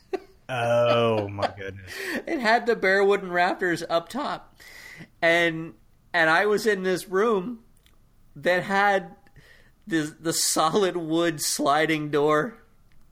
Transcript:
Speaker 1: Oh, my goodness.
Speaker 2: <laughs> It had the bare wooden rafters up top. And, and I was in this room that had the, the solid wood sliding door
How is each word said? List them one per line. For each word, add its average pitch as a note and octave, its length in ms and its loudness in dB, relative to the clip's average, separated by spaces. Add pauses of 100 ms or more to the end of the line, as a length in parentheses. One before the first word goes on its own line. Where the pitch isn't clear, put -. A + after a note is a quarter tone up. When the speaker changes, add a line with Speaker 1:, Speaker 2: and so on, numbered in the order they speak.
(500)
Speaker 1:
Oh, A#2 800 2
my G2+ 280 -4
goodness. F#2+ 340 -14 (180)
Speaker 2:
<laughs> - 180 -8
It D#4+ 120 -4
had A3+ 260 2
the A3+ 100 2
bare F#3+ 280 2
wooden F#3+ 280 0
rafters F3 580 0
up E3 200 -2
top. A#3 500 -10 (640)
And, E3 520 2 (400)
and D#3+ 160 4
I F3 160 4
was G#3 220 0
in G3 160 0
this F#3 240 -2
room G#3 520 -2 (760)
that F3 280 0
had G3 520 0 (720)
the, D#3 320 -2
the D#3+ 140 -4
solid F3 640 0
wood E3 440 -2
sliding D#3 680 0
door D3+ 460 2 (540)